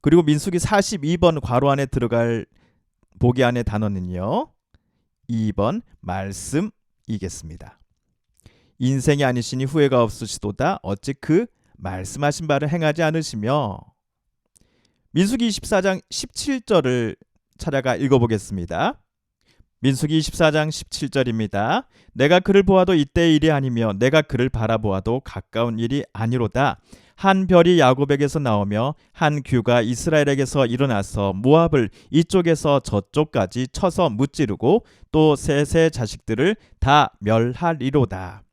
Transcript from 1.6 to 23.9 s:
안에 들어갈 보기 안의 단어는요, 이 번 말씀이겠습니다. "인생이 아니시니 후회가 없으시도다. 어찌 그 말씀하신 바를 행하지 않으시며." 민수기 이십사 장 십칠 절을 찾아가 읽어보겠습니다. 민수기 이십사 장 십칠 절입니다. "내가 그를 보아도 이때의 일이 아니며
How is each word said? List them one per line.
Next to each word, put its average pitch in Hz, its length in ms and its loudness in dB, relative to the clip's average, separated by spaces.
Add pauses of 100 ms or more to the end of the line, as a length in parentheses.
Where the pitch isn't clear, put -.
안에 139 160 0
들어갈 117 600 -2 (720)
보기 120 260 2
안의 120 200 0
단어는요, 104 840 -4 (800)
이 110 240 -2
번 127 300 -2 (180)
말씀이겠습니다. 98 1800 -8 (1000)
"인생이 139 460 0
아니시니 127 400 -2
후회가 135 380 2
없으시도다. 113 800 -4
어찌 98 300 -8
그 170 340 0 (300)
말씀하신 95 680 -6
바를 147 240 -2
행하지 160 320 -2
않으시며." 139 760 -2 (1300)
민수기 226 340 0
이십사 208 340 -2
장 185 200 0 (100)
십칠 - 520 -6
절을 127 540 0 (420)
찾아가 131 380 -2
읽어보겠습니다. 113 1040 0 (800)
민수기 143 380 0
이십사 156 320 0
장 151 200 -2
십칠 - 380 -10
절입니다. 117 800 -2 (260)
"내가 151 280 4
그를 196 240 4
보아도 185 300 4
이때의 160 420 2
일이 156 140 2
아니며 123 420 0